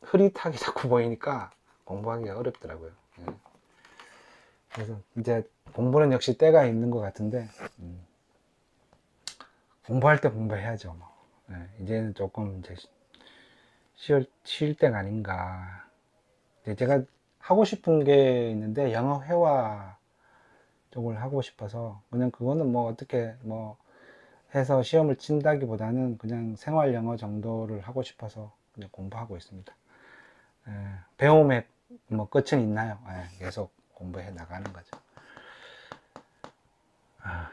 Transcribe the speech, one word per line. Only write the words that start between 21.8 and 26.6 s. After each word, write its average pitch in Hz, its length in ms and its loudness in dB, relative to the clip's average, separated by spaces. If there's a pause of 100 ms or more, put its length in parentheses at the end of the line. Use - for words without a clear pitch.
그냥 123 220 0
그거는 135 400 0
뭐 120 180 0
어떻게 113 520 -4
뭐 110 360 -10 (760)
해서 135 300 2
시험을 156 340 4
친다기보다는 127 1000 0
그냥 113 400 -6
생활 147 360 0